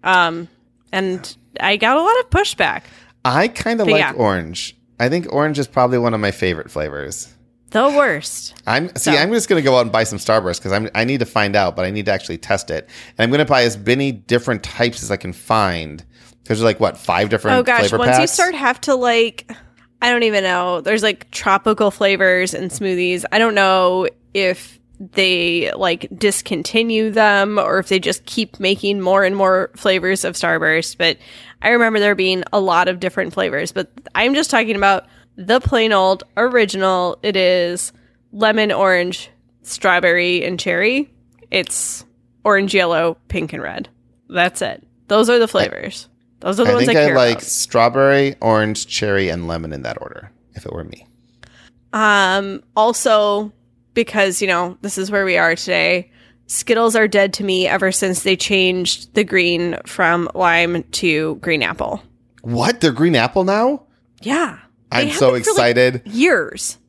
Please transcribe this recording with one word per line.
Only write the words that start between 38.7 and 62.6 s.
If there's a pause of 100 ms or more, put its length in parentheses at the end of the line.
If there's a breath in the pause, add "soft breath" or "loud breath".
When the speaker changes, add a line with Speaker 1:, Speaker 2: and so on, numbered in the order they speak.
Speaker 1:
orange, (320)
strawberry,
and
cherry. (400)
It's (400)
orange,
yellow, (120)
pink,
and
red. (400)
That's
it. (220)
Those
are
the
flavors. (340)
Those
are
the
Speaker 2:
I
Speaker 1:
ones
Speaker 2:
think
Speaker 1:
I
Speaker 2:
I
Speaker 1:
care
Speaker 2:
like
Speaker 1:
about.
Speaker 2:
strawberry,
orange,
cherry,
and
lemon
in
that
order, (240)
if
it
were
me. (880 soft breath)
Speaker 1:
Um, (140)
also, (440)
because,
you
know,
this
is
where
we
are
today, (360 soft breath)
Skittles
are
dead
to
me
ever
since
they
changed
the
green
from
lime (100)
to
green
apple. (400)
Speaker 2:
What?